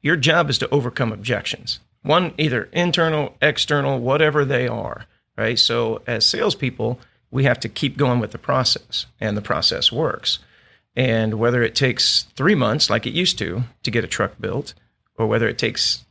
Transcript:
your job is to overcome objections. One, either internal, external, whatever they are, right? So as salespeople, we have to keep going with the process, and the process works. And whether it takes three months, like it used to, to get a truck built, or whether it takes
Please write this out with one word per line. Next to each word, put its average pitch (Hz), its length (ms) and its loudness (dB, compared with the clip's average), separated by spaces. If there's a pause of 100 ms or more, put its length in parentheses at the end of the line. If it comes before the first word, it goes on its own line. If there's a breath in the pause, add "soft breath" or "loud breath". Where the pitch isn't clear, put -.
your 160 140 2
job 156 320 2
is 127 100 0
to - 120 -2
overcome 120 420 0
objections. - 680 -6 (220)
One, 165 360 2
either 131 340 0
internal, 160 680 0
external, 139 560 0
whatever 147 460 2
they 127 240 0
are, - 380 -6 (300)
right? 113 220 -2
So 117 480 0
as 117 180 -2
salespeople, 127 760 -2 (320 soft breath)
we 135 120 2
have 127 160 4
to 113 80 -6
keep - 280 -4
going 127 240 2
with 107 100 -2
the - 80 -12
process, - 680 -2 (140)
and 107 160 -2
the 104 60 -4
process - 480 0
works. - 480 -2 (580 soft breath)
And 113 380 2
whether 120 280 2
it 110 120 0
takes - 520 0 (100)
three 170 180 4
months, 123 340 2
like 113 180 0
it 110 60 -4
used 175 260 0
to, 95 260 -2 (180)
to - 80 -2
get 113 140 0
a - 40 -10
truck - 320 -2
built, 98 340 -6 (420)
or 113 100 0
whether 113 220 2
it - 100 -4
takes - 520 -2